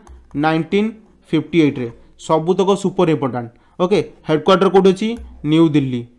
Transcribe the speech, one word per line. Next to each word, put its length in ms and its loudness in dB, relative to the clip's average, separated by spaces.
ନାଇନଟିନ୍ 560 -2
ଫିଫ୍ଟି 300 0
ଏଇଟ୍ରେ। 300 -2
ସବୁତକ 560 0
ସୁପର 340 0
ଇମ୍ପୋର୍ଟାଣ୍ଟ। 420 -4
ଓକେ, 340 -2
ହେଡ଼କ୍ୱାର୍ଟର 400 2
କୋଉଠି 200 4
ଅଛି? 280 -2
ନ୍ୟୁ 240 4
ଦିଲ୍ଲୀ। 380 -2